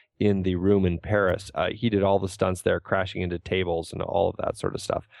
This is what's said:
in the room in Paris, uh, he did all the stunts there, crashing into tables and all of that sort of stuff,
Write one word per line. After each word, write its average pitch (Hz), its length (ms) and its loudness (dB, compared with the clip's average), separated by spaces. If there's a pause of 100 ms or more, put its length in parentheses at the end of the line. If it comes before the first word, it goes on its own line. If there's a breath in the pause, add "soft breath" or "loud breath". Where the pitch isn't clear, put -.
(200 loud breath)
in 98 240 2
the 92 120 0
room 98 300 4
in 87 120 2
Paris, 95 560 0
uh, 90 180 0
he 113 200 -2
did 101 100 2
all 98 160 4
the 95 120 -2
stunts 92 340 -2
there, 90 160 2
crashing 95 420 -2
into 87 160 -2
tables 87 560 -2
and 92 80 -4
all 90 280 0
of 90 80 -6
that - 200 -4
sort - 160 -4
of - 80 -8
stuff, - 260 -4 (120 loud breath)